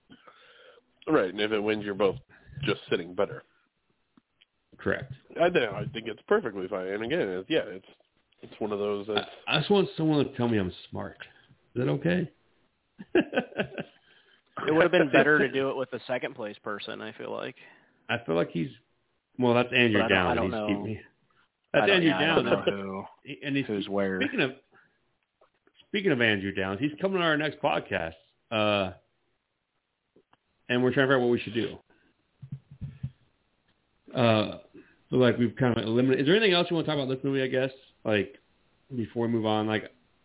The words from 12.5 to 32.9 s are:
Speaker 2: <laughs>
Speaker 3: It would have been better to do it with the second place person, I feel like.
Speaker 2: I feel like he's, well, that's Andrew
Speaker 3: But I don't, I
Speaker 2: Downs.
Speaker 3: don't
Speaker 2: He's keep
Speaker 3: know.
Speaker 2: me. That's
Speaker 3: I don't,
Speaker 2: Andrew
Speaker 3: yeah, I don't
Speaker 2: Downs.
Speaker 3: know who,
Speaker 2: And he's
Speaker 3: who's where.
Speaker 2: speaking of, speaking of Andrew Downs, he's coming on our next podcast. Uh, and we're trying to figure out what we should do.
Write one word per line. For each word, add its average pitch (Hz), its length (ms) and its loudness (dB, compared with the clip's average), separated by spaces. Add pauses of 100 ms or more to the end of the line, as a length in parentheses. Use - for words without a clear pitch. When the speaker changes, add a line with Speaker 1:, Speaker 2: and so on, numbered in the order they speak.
Speaker 2:
<laughs> 359 80 4 (1400)
Speaker 3:
It 151 60 2
would 160 100 6
have 175 80 4
been 165 220 4
better 143 260 6
to 139 100 2
do 135 200 -2
it - 80 -4
with 127 140 -6
the 120 160 -8
second 127 280 -6
place 104 300 -10
person, 107 380 -10
I 107 100 -12
feel 113 180 -12
like. 110 240 -8 (540)
Speaker 2:
I 117 160 0
feel 160 100 -2
like 170 160 0
he's, 78 200 -4 (680)
well, 123 160 4
that's 120 180 4
Andrew 120 280 4
Speaker 3:
But 110 60 2
I - 20 -2
don't, 95 100 6
I 90 160 2
Speaker 2:
Downs. - 20 0
Speaker 3:
don't 95 80 0 (220)
Speaker 2:
He's - 20 -2
keep 101 100 0
Speaker 3:
know. 98 60 -8
Speaker 2:
me. 110 160 -8 (760)
That's 139 80 4
Speaker 3:
I 110 40 2
don't, 196 100 4
Speaker 2:
Andrew 170 120 4
Speaker 3:
yeah, 147 100 2
I 165 160 2
don't 139 120 4
Speaker 2:
Downs. - 200 2
Speaker 3:
know 101 60 0
who, 98 600 -10 (120)
Speaker 2:
And 139 100 -2
he's 131 100 0
Speaker 3:
who's 104 220 -4
where. 98 340 -2
Speaker 2:
speaking 269 180 -2
of, 131 120 0 (1400)
speaking 196 220 0
of 123 120 2
Andrew 101 320 2
Downs, 98 260 -2
he's 147 100 0 (120)
coming 190 160 0
on 175 40 0
our 160 140 2
next 151 240 -4
podcast. 95 540 -2 (360)
Uh, 104 420 0 (1800)
and 123 120 2
we're 127 100 2
trying 135 140 4
to 131 60 2
figure 139 40 6
out 127 40 4
what 120 100 2
we 120 100 2
should 104 140 -10
do. 101 220 -4 (2500)